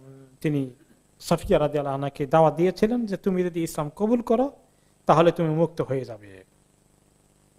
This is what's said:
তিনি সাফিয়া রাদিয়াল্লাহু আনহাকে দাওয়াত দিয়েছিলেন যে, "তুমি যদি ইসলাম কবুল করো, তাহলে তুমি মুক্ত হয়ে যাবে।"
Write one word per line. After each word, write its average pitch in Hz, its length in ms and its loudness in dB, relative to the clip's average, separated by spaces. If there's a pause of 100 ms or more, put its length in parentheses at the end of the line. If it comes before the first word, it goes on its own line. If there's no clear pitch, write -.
(400)
তিনি 143 300 -2 (500)
সাফিয়া 175 380 0
রাদিয়াল্লাহু 143 360 -2
আনহাকে 139 320 -6
দাওয়াত 156 280 4
দিয়েছিলেন 214 520 0
যে, 196 100 -6
"তুমি 180 260 -2
যদি 170 200 -4
ইসলাম 156 340 -6
কবুল 233 240 0
করো, 247 320 0 (540)
তাহলে 165 260 6
তুমি 170 160 -2
মুক্ত 160 320 -2
হয়ে 127 240 -4
যাবে।" 101 400 -18 (1160)